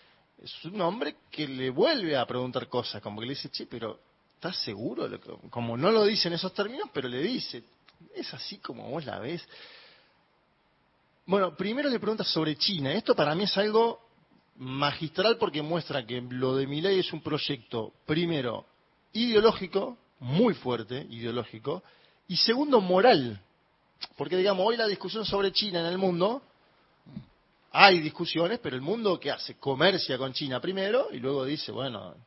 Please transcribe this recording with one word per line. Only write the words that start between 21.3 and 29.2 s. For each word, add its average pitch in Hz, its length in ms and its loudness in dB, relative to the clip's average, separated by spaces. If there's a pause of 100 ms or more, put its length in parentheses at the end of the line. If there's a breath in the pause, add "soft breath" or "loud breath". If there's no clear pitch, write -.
y 185 100 -6
segundo, 262 440 4
moral. 180 600 6 (760)
Porque, 147 220 -2
digamos, 185 300 2
hoy 233 100 2
la 226 100 0
discusión 196 380 -4
sobre 196 260 2
China 190 280 0
en 165 80 0
el 180 100 -2
mundo, 190 460 2 (1300)
hay 180 280 10
discusiones, 170 600 -2
pero 127 160 -6
el 127 60 -6
mundo, 190 380 0
¿qué 143 120 -4